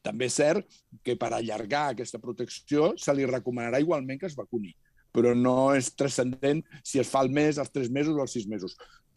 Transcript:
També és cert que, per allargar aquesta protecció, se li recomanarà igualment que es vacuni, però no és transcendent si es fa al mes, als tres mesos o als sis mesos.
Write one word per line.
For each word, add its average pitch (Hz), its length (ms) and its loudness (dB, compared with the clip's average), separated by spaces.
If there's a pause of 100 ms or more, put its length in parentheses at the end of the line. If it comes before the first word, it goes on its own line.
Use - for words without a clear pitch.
També 110 240 -4
és 120 80 -2
cert 156 320 4 (400)
que, 123 160 0
per 120 140 0
allargar 117 560 -2
aquesta 117 260 -8
protecció, 143 800 -2
se - 160 0
li 139 160 0
recomanarà 123 480 -2
igualment 143 400 0
que 185 80 -10
es 165 80 -6
vacuni, 107 380 -8 (420)
però 120 240 4
no 127 400 4
és 131 160 0
transcendent 139 720 0 (180)
si - 160 -4
es 123 140 0
fa 135 100 2
al 131 80 2
mes, 147 320 2
als 127 80 -6
tres 123 240 -4
mesos 147 240 0
o 135 60 0
als 120 100 -8
sis 107 160 -6
mesos. 95 240 -6 (440)